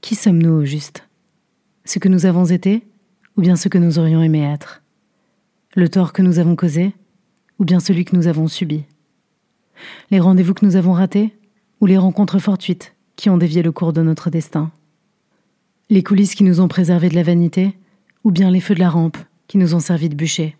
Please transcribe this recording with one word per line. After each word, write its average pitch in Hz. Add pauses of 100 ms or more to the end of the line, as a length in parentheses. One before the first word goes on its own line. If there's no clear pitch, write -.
Qui -
sommes-nous 165
au 147
juste ? 143 (760)
Ce -
que 190
nous 185
avons 180
été, 185 (560)
ou 202
bien 180
ce 175
que 190
nous 170
aurions 160
aimé 156
être ? 147 (960)
Le 175
tort 175
que 190
nous 175
avons 170
causé, 175 (680)
ou 196
bien 175
celui 175
que 185
nous 170
avons 160
subi ? 151 (1200)
Les 196
rendez-vous 185
que -
nous 185
avons 185
ratés, 202 (440)
ou 214
les 190
rencontres 190
fortuites - (200)
qui -
ont 185
dévié 170
le 165
cours 165
de 165
notre 160
destin ? 160 (1200)
Les 196
coulisses 202
qui -
nous 180
ont 180
préservés 175
de 156
la 175
vanité, 175 (460)
ou 214
bien 185
les 180
feux 190
de 165
la 185
rampe 165 (300)
qui 196
nous 175
ont 170
servi 165
de 147
bûcher ? 156